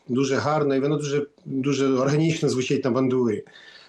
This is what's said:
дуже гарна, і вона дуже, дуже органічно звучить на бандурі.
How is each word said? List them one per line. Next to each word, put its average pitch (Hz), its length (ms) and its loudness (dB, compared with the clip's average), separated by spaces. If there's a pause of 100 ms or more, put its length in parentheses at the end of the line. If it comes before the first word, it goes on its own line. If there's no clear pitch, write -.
дуже 131 280 0
гарна, 143 400 0
і 135 40 0
вона 143 160 0
дуже, 143 320 -4 (180)
дуже 135 420 -2
органічно 143 600 2
звучить 131 360 0
на 127 60 0
бандурі. 123 520 0 (460)